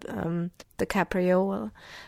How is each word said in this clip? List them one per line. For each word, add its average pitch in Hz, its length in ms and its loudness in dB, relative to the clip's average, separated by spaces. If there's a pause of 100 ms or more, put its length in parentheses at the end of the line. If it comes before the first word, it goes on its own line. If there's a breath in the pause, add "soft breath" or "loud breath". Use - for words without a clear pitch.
um, 175 400 -2 (280)
the - 100 0
capriole. 190 800 2 (380 loud breath)